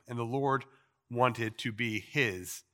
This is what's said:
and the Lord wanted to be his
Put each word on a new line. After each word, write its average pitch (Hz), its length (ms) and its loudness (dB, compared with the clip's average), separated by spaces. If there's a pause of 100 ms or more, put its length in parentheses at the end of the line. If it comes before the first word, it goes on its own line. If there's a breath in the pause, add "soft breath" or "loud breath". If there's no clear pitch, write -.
and 120 100 -8
the 120 60 -2
Lord 135 420 0 (460 soft breath)
wanted 117 480 2
to 117 140 -4
be 110 260 -2
his 95 640 -2 (120)